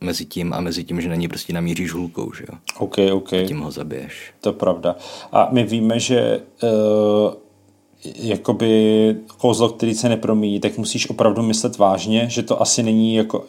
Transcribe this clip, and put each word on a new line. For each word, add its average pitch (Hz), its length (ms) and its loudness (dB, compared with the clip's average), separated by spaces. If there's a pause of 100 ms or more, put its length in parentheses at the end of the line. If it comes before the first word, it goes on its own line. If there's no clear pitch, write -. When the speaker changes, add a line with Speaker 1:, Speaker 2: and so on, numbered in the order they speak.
Speaker 1:
mezi 87 240 -6
tím 87 280 -6
a 87 80 -4
mezi 85 220 -6
tím, 87 180 -6
že 85 80 -6
na 82 60 -4
něj 85 120 -2
prostě - 260 -8
namíříš 85 380 -4
hůlkou, 85 420 -8
že - 180 -16
jo? - 60 -18 (200)
Speaker 2:
Ok, 101 200 -6 (160)
ok. 95 200 -4
Speaker 1:
A 92 140 2
tím 78 120 -6
ho 73 120 -8
zabiješ. 71 680 -12
Speaker 2:
To 208 80 -2
je 202 40 2
pravda. 180 420 0 (360)
A 107 200 6
my 123 120 4
víme, 113 360 0
že, 117 420 2 (220)
eh, 120 40 2 (1500)
jakoby 110 1000 2 (220)
kouzlo, 113 320 4
který 113 260 -2
se 120 140 0
nepromíjí, 107 500 0
tak 110 180 -2
musíš 110 320 -4
opravdu 110 320 2
myslet 113 360 -2
vážně, 104 520 2
že 120 140 -4
to - 180 -2
asi 120 220 0
není 113 320 2
jako 110 340 -2